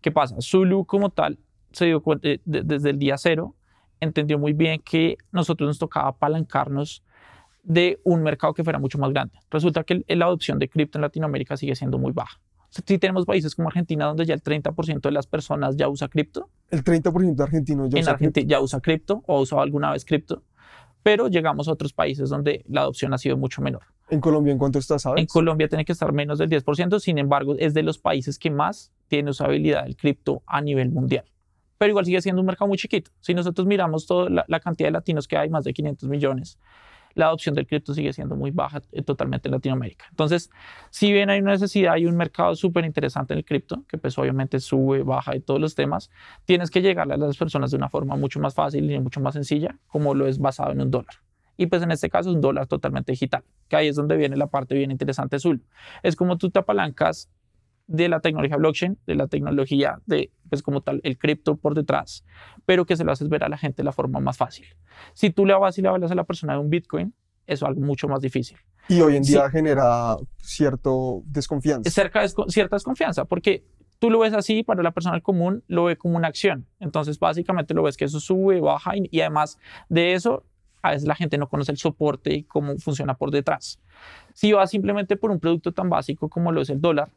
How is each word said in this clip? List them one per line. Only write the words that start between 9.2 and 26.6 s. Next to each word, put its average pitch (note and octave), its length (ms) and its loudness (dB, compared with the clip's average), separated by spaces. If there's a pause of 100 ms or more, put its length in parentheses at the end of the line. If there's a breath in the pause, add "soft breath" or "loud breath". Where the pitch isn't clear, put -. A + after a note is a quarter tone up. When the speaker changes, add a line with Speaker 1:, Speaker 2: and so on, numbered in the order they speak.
Speaker 1:
Resulta D#3+ 340 0
que F3+ 240 -2
el, E3+ 120 0
la E3+ 60 4
adopción F3 340 0
de C3+ 100 -2
cripto D3+ 280 -2
en D3+ 40 -2
Latinoamérica C#3+ 560 -4
sigue C#3 180 -4
siendo C3 220 -4
muy C3 140 -2
baja. - 280 -8 (220)
O - 80 -20
sea, - 160 -12
sí G3 120 2
tenemos F#3 280 0
países D3+ 300 0
como E3 140 -2
Argentina, D#3+ 360 -2
donde D#3 200 -2
ya D#3+ 80 0
el D3 80 -4
treinta D3+ 320 -2
por D#3+ 120 -4
ciento C#3+ 220 -2
de C#3+ 60 0
las D3 140 -2
personas C#3+ 500 -2
ya C#3+ 100 0
usa C#3 200 -4
cripto. - 420 -4 (200)
Speaker 2:
¿El D3+ 140 -2
treinta E3+ 280 2
por F3 100 2
ciento D#3 200 2
de C#3 60 2
argentinos C#3+ 420 0
ya C#3 80 2
Speaker 1:
En E3 60 2
Speaker 2:
usa D#3 100 2
Speaker 1:
Argentina C#3+ 300 2
Speaker 2:
cripto? C#3+ 80 0
Speaker 1:
ya C#3 100 4
usa C3+ 200 -2
cripto E3 440 -2
o D3+ 120 2
ha - 20 4
usado C#3 220 0
alguna C#3+ 300 -2
vez C#3+ 120 -6
cripto, - 400 -2 (580 soft breath)
pero G#3+ 260 4
llegamos D#3+ 400 0
a D#3+ 40 -2
otros D3+ 220 -4
países C#3 360 -2
donde C#3+ 380 -2
la C#3 140 -2
adopción C#3 320 -2
ha B2+ 40 -2
sido C3 200 -2
mucho C3+ 240 -4
menor. C3+ 220 -6 (260)
Speaker 2:
¿En D#3 100 2
Colombia D3 320 4
en C3+ 80 0
cuánto C#3 180 0
está, C#3 220 0
sabes? C#3+ 220 0
Speaker 1:
En D#3+ 60 0
Colombia D#3+ 400 2
tiene D#3 180 -2
que F3+ 80 -2
estar D#3 180 -2
menos D3 260 -2
del D#3+ 120 0
diez D3 140 2